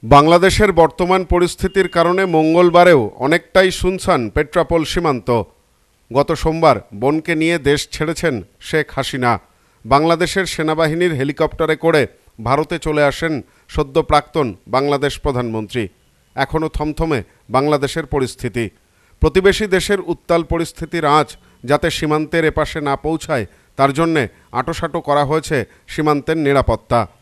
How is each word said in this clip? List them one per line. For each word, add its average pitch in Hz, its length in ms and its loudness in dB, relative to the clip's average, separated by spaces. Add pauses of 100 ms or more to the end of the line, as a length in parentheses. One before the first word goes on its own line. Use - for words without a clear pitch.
বাংলাদেশের 170 680 6
বর্তমান 175 540 2
পরিস্থিতির 175 640 0
কারণে 180 380 0
মঙ্গলবারেও 165 880 4
অনেকটাই 175 560 0
শুনশান 180 580 -2
পেট্রাপোল 160 540 -2
সীমান্ত। 127 600 -2 (720)
গত 143 180 0
সোমবার 160 440 2 (180)
বোনকে 151 420 -2
নিয়ে 160 240 0
দেশ 143 320 0
ছেড়েছেন 151 520 -4 (180)
শেখ - 340 -4
হাসিনা। 123 440 -2 (460)
বাংলাদেশের 165 600 0
সেনাবাহিনীর 160 680 -2
হেলিকপ্টারে 151 640 -2
করে 156 320 2 (360)
ভারতে 147 360 -2
চলে 151 240 -2
আসেন 143 380 -2 (260)
সদ্য 151 360 -2
প্রাক্তন 143 520 -2 (120)
বাংলাদেশ 139 520 -2
প্রধানমন্ত্রী। 117 680 -4 (480)
এখনও 156 340 -4
থমথমে 151 540 -4 (260)
বাংলাদেশের 143 560 -2
পরিস্থিতি। 123 640 -4 (500)
প্রতিবেশী 185 480 2
দেশের 190 380 0
উত্তাল 170 380 -2
পরিস্থিতির 165 640 -6
আঁচ 147 320 2 (280)
যাতে 147 240 0
সীমান্তের 156 560 -2
এপাশে 151 360 -4
না 143 140 -2
পৌঁছায়, 147 500 -6 (300)
তার 139 180 2
জন্যে 156 340 0 (240)
আঁটোসাঁটো 156 500 -4
করা 143 240 0
হয়েছে 143 400 -2 (220)
সীমান্তের 151 500 -2
নিরাপত্তা। 123 680 0 (140)